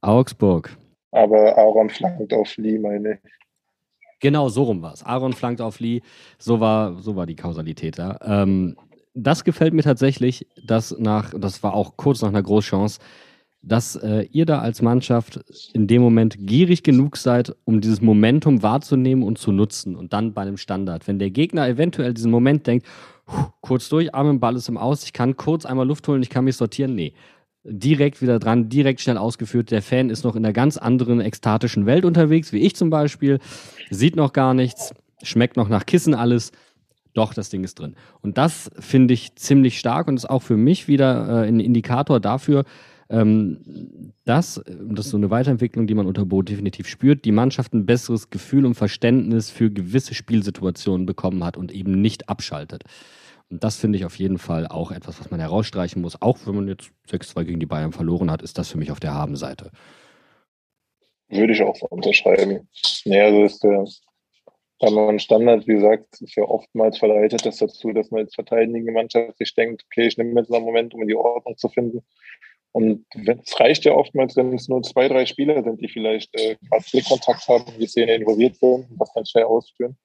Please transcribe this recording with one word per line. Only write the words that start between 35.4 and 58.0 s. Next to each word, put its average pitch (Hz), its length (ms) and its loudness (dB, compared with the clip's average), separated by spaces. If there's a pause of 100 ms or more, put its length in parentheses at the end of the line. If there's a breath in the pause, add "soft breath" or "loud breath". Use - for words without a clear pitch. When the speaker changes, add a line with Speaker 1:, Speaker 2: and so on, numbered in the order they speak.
Speaker 1:
noch 120 120 0
nach 101 180 0
Kissen 156 280 2
alles. 120 380 0 (640 soft breath)
Doch, 110 200 0
das 104 160 -10
Ding 95 140 -6
ist - 160 -14
drin. 73 160 -12 (240 soft breath)
Und 101 180 -6
das 156 400 -2
finde 127 360 4
ich - 200 -8
ziemlich 135 460 2
stark 135 260 -2
und 143 80 -2
ist 123 160 -6
auch 131 140 0
für 117 120 0
mich 131 300 2
wieder, 120 580 2
äh, 104 40 -2
ein 113 100 4
Indikator 120 600 2
dafür, 135 420 0 (460 soft breath)
ähm, 107 1040 -2 (120)
dass, 139 340 0
äh, - 180 -18 (140)
das 104 160 -6
ist - 60 -12
so 104 40 -2
eine 101 140 0
Weiterentwicklung, 117 580 0
die 107 60 0
man 104 120 0
unter 95 180 -2
Bo 95 180 0
definitiv 98 460 -6
spürt, 139 360 0
die 110 80 2
Mannschaft 123 400 0
ein 107 140 0
besseres 120 440 -2
Gefühl 135 360 0
und 123 80 2
Verständnis 113 760 0
für 113 220 0
gewisse 101 420 -4
Spielsituationen 95 920 -4
bekommen 92 380 -4
hat 85 120 -6
und 87 160 -12
eben 95 280 -2
nicht 107 280 -2
abschaltet. - 560 -10 (640 soft breath)
Und 87 140 -12
das 110 140 -4
finde 104 200 0
ich 95 80 -4
auf 82 140 -12
jeden 95 200 -2
Fall 82 280 -6
auch 82 240 -8
etwas, - 300 -16
was - 100 -16
man 87 80 -6
herausstreichen 90 640 -4
muss. 85 180 -10
Auch 107 160 0 (100)
wenn 101 100 -6
man 98 100 -4
jetzt - 240 -12 (180)
sechs - 200 -8
zwei 87 160 -6
gegen 82 160 -6
die 80 60 -6
Bayern 78 260 -6
verloren 85 360 -2